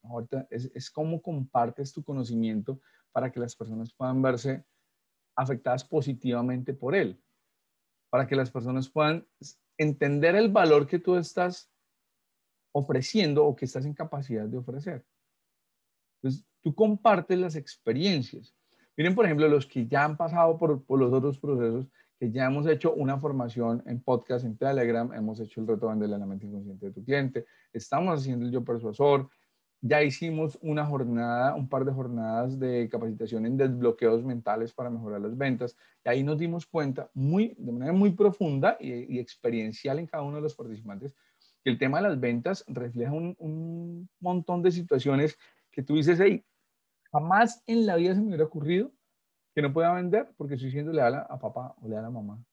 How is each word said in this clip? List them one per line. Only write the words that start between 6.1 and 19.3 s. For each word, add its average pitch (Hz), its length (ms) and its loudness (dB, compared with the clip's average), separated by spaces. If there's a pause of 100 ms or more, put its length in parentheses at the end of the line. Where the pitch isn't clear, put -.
por 131 200 -4
él, 143 260 0 (920)
para 131 160 2
que 135 100 0
las 127 140 0
personas 131 380 -4
puedan 156 380 0 (520)
entender 147 580 2
el 220 140 6
valor 160 360 6
que 175 120 -2
tú 180 180 2
estás 180 540 -2 (1000)
ofreciendo 147 720 2
o 147 120 2
que - 80 -6
estás 131 200 -6
en 147 100 -6
capacidad 131 520 -6
de 123 120 -6
ofrecer. 131 460 -10 (1120)
Entonces, 135 300 -4 (140)
tú 151 140 -2
compartes 202 640 2
las 175 180 -2
experiencias. 143 1000 -4 (420)
Miren, 175 180 2
por 220 100 4
ejemplo, 156 240 4